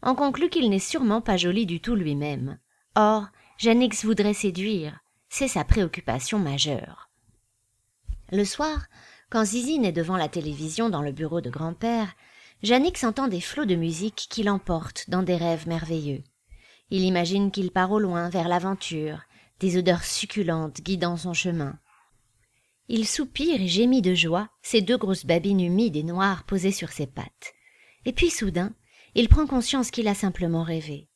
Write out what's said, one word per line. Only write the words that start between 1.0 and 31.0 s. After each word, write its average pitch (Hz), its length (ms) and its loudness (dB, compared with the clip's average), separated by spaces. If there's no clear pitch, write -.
pas 202 160 0
joli 180 280 2
du 165 160 -4
tout 233 140 -2
lui-même. 147 640 -2
Or, 214 320 4
Janix 226 460 2
voudrait 208 300 2
séduire, 185 680 -4
c'est - 180 -2
sa 165 160 -2
préoccupation 170 760 0
majeure. 139 720 -4
Le 202 120 2
soir, 302 440 -4
quand 220 160 2
Zizine 247 400 0
est 175 80 0
devant 170 240 0
la 156 100 0
télévision 156 640 -4
dans 160 120 -2
le 143 120 -4
bureau 156 260 -4
de - 100 -6
grand-père, 175 640 -4
Janix 254 420 2
entend 269 240 0
des 180 100 -2
flots 285 260 -4
de 190 100 4
musique 165 540 -4
qui 220 140 -4
l'emportent 190 680 -2
dans 190 140 0
des 180 140 0
rêves 165 300 -2
merveilleux. 160 560 -4
Il 190 140 2
imagine 185 480 2
qu'il 185 200 -2
part 185 200 2
au 214 80 2
loin 175 300 0
vers 175 200 0
l'aventure, 170 720 -2
des 185 160 2
odeurs 180 260 4
succulentes 160 760 -4
guidant 175 340 -2
son 170 180 -6
chemin. 165 440 -2
Il 226 160 0
soupire 294 540 -2
et 190 60 0
gémit 240 340 4
de 180 140 2
joie, 175 340 0
ses 220 180 4
deux 226 160 2
grosses 190 280 -2
babines 180 360 2
humides 180 340 2
et 151 80 -2
noires 180 400 -2
posées 190 280 0
sur 170 180 -6
ses - 160 -6
pattes. - 480 -14
Et 247 80 -2
puis 339 180 2
soudain, 190 420 -2
il 233 160 4
prend 302 160 10
conscience 254 460 0
qu'il 220 160 -2
a 202 80 2
simplement 170 480 0
rêvé. 156 520 -6